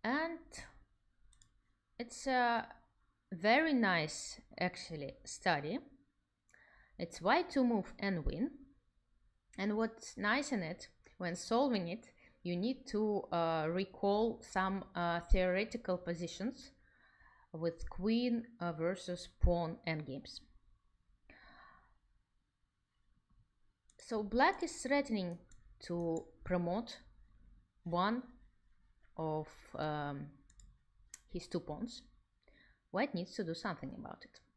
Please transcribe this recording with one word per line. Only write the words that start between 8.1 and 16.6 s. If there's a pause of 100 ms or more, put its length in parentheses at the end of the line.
win. (1040)
And
what's
nice
in
it, (300)
when
solving
it, (340)
you
need
to,
uh,
recall
some, (120)
uh, (100)
theoretical
positions (800)